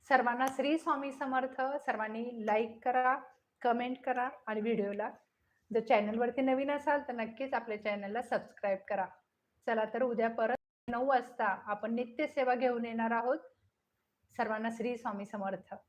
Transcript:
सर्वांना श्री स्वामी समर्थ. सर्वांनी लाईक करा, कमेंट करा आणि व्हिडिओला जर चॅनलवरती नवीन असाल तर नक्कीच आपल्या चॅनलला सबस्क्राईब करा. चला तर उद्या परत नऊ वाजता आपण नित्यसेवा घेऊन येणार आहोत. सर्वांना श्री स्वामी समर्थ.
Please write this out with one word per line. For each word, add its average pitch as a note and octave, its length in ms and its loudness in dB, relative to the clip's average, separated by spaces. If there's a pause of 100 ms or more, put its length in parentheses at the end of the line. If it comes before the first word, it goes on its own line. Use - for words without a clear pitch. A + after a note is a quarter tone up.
सर्वांना B3+ 380 4
श्री C#4 320 0
स्वामी C#4 340 -2
समर्थ. C4 480 -2
सर्वांनी A3+ 840 -4
लाईक A3 380 2
करा, B3+ 320 4 (460)
कमेंट B3 420 2
करा B3 240 0 (180)
आणि G#3+ 140 -2
व्हिडिओला G#3+ 500 0 (640)
जर A3+ 60 4
चॅनलवरती A3+ 600 2
नवीन C4 300 2
असाल C#4+ 380 2
तर B3 40 -6
नक्कीच A#3 420 -6
आपल्या A3 280 -4
चॅनलला G#3 400 -4
सबस्क्राईब G3+ 560 -2 (100)
करा. F#3+ 180 -2 (600)
चला A3 180 2
तर A#3 180 -2
उद्या A#3 280 2
परत A3+ 260 0 (320)
नऊ A#3+ 180 0
वाजता A#3+ 380 2
आपण G#3 500 0
नित्यसेवा B3+ 600 2
घेऊन A#3+ 300 2
येणार A3+ 260 0
आहोत. A#3 280 2 (1000)
सर्वांना A3 340 -2
श्री A#3 260 -2
स्वामी G#3 300 -6
समर्थ. F#3+ 480 -6 (140)